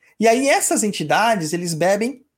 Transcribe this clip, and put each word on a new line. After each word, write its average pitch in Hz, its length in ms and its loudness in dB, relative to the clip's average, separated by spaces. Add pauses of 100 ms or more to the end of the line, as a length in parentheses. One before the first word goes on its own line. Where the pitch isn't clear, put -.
(180)
E 214 100 2
aí 262 200 2
essas 330 340 0
entidades, 180 720 0
eles 175 220 -4
bebem 202 500 -2 (140)